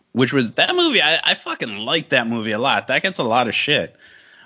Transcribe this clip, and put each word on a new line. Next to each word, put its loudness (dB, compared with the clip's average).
which 2
was, 0
that 0
movie, 2
I, 2
I 0
fucking -8
liked -4
that 2
movie -2
a -2
lot. 0
That 0
gets -4
a -2
lot 2
of -4
shit, 0